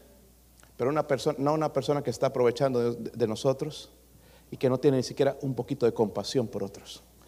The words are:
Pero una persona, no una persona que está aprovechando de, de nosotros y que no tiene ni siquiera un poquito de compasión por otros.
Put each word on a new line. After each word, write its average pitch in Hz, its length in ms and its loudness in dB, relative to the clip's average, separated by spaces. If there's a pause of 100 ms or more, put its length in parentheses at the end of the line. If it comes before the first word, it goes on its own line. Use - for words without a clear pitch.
(760)
Pero 123 140 0
una 151 160 0
persona, 143 320 0
no 143 160 2
una 156 180 0
persona 139 300 0
que - 80 -4
está 127 160 0
aprovechando 123 680 2
de, 113 180 -8
de 117 160 0
nosotros 135 640 -2 (600)
y - 80 -12
que 135 100 4
no 127 100 2
tiene 135 200 4
ni 123 40 2
siquiera 135 380 0
un 135 140 -2
poquito 123 320 -2
de 110 80 4
compasión 107 520 0
por 101 160 -8
otros. - 400 -12 (260)